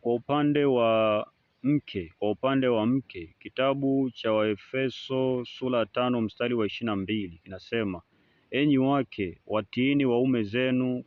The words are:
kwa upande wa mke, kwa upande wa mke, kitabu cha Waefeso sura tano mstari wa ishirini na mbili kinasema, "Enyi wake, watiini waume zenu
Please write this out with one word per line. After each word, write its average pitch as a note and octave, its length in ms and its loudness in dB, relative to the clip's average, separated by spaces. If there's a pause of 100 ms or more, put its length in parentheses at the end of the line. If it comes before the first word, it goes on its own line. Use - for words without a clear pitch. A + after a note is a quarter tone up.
kwa A#2+ 120 0
upande D3 520 0
wa A2+ 600 4 (360)
mke, A#2 560 -2
kwa G#2 120 0
upande C3 360 0
wa A2+ 180 2
mke, A#2+ 540 -4
kitabu C3+ 720 0
cha A2+ 220 -4
Waefeso B2+ 1120 -2
sura B2 400 -2
tano B2 360 0
mstari A#2+ 320 -2
wa A2+ 120 0
ishirini G#2 240 -6
na G#2 60 -2
mbili G2 480 -4
kinasema, F#2+ 580 -6 (500)
"Enyi C#3+ 260 2
wake, C3 720 0
watiini C3 580 0
waume B2 380 2
zenu B2+ 640 -2